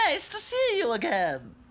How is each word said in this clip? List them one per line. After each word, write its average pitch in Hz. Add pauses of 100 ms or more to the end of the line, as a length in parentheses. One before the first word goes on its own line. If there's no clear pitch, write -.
nice 349
to 427
see 494
you 320
again! 175 (160)